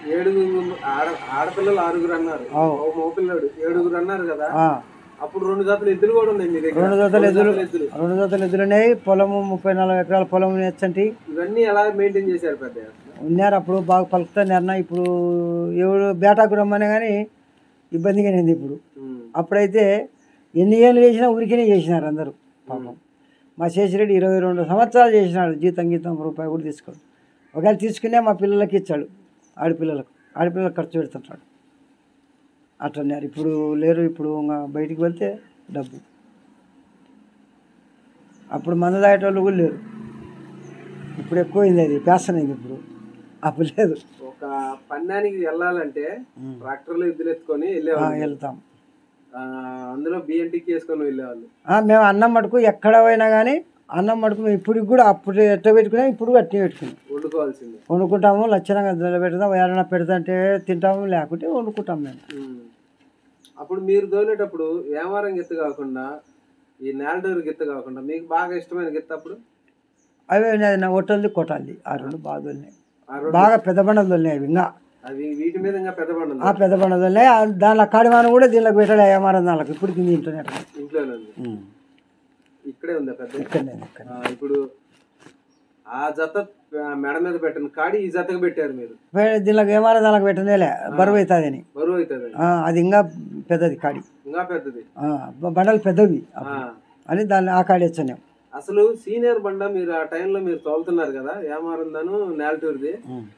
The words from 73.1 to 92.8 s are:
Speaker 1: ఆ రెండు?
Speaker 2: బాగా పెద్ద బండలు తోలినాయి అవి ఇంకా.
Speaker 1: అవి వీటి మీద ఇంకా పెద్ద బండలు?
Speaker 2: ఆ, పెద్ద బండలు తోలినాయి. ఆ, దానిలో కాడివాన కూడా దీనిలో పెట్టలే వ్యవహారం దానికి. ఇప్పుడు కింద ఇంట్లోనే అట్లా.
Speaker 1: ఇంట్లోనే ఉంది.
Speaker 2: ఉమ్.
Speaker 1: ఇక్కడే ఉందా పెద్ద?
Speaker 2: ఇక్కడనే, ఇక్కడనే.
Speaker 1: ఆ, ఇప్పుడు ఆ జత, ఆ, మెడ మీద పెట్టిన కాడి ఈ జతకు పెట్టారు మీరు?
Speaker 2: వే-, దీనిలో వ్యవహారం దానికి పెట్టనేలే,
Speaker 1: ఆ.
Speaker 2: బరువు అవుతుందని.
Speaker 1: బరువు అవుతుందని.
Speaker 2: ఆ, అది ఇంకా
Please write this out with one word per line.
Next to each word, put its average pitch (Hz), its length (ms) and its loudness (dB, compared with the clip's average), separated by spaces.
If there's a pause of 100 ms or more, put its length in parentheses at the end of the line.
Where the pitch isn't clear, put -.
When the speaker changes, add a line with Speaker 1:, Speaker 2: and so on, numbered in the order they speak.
Speaker 1:
ఆ 135 40 -14
రెండు? 147 160 -4
Speaker 2:
బాగా 196 240 6
పెద్ద 185 240 0
బండలు 202 300 4
తోలినాయి 160 280 2
అవి 139 100 -6
ఇంకా. 175 260 0 (320)
Speaker 1:
అవి 143 280 -8
వీటి 165 240 -4
మీద 196 180 -4
ఇంకా 185 160 -6
పెద్ద 165 200 -8
బండలు? 156 280 -6
Speaker 2:
ఆ, 180 120 0
పెద్ద 196 240 2
బండలు 185 260 2
తోలినాయి. 196 260 6
ఆ, 226 180 6
దానిలో 214 400 4
కాడివాన 233 420 6
కూడా 247 180 8
దీనిలో 226 260 4
పెట్టలే 208 320 6
వ్యవహారం 190 420 4
దానికి. 160 260 0
ఇప్పుడు 185 200 -4
కింద 180 180 0
ఇంట్లోనే 156 300 -2
అట్లా. - 420 -14
Speaker 1:
ఇంట్లోనే 143 300 -6
ఉంది. 110 380 -12
Speaker 2:
ఉమ్. 107 80 -10 (1080)
Speaker 1:
ఇక్కడే 165 280 -10
ఉందా 139 180 -6
పెద్ద? 123 240 -16
Speaker 2:
ఇక్కడనే, 135 360 -6
ఇక్కడనే. 117 400 -20
Speaker 1:
ఆ, 123 100 -14 (100)
ఇప్పుడు 139 380 -4 (1200)
ఆ 139 300 -6
జత, 160 280 -4 (320)
ఆ, 147 160 -6
మెడ 139 240 -4
మీద 170 260 -2
పెట్టిన 147 240 -4
కాడి 170 300 -4
ఈ 190 120 -4
జతకు 180 280 -4
పెట్టారు 165 360 -2
మీరు? 123 440 -10
Speaker 2:
వే-, 220 220 2
దీనిలో 208 240 2
వ్యవహారం 214 400 4
దానికి 214 220 4
పెట్టనేలే, 196 400 2
Speaker 1:
ఆ. 147 240 -4
Speaker 2:
బరువు 185 260 4
అవుతుందని. 170 480 2 (120)
Speaker 1:
బరువు 165 200 -2
అవుతుందని. 135 420 -6
Speaker 2:
ఆ, 170 280 0
అది 170 140 0
ఇంకా 190 220 6 (480)